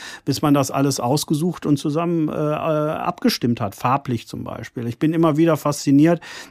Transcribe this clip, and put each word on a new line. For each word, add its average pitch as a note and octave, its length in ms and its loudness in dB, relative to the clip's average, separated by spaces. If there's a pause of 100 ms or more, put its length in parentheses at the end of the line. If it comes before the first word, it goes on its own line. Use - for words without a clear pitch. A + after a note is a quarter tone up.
(240)
bis C3+ 160 -2
man D3 140 4
das C#3 160 2
alles C#3 300 0
ausgesucht D3 680 -2
und D3 120 2
zusammen, E3 500 -2
äh, - 40 -6
äh, - 40 -6
abgestimmt D3+ 1200 -2
hat, G#2 140 -6
farblich B2+ 540 -2
zum - 160 -10
Beispiel. - 420 -10
Ich A#2 140 -8
bin D#3 140 2
immer E3 220 4
wieder D#3+ 200 4
fasziniert, D3 640 4 (300)